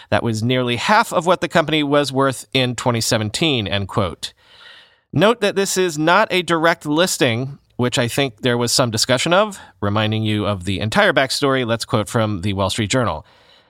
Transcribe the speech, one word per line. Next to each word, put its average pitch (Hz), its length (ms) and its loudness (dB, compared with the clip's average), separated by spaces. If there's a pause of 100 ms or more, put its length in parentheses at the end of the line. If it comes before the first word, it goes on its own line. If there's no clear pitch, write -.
That 104 120 0
was 110 220 -2
nearly 123 320 0
half 214 380 2
of 175 120 0
what 175 140 2
the 175 80 -4
company 156 360 2
was 143 280 2
worth 135 420 0
in 127 220 0
twenty 117 240 -2
seventeen," 113 640 0
end 98 220 -4
quote. - 460 -4 (800)
Note 214 260 4
that 196 160 0
this 190 220 -2
is 180 200 0
not 175 340 4
a 180 100 0
direct 165 440 0
listing, 147 720 0 (180)
which 123 200 0
I 120 120 0
think 139 320 -4
there 120 160 0
was 120 160 0
some 123 180 2
discussion 127 400 0
of. 202 260 2 (220)
Reminding 107 440 0
you 107 220 0
of 95 200 -2
the 95 160 -2
entire 180 320 2
backstory, 135 520 0
let's 113 200 -4
quote 107 240 -2
from 107 320 -2
the 101 100 -2
Wall 95 180 0
Street 104 200 -4
Journal. 101 360 -2 (440)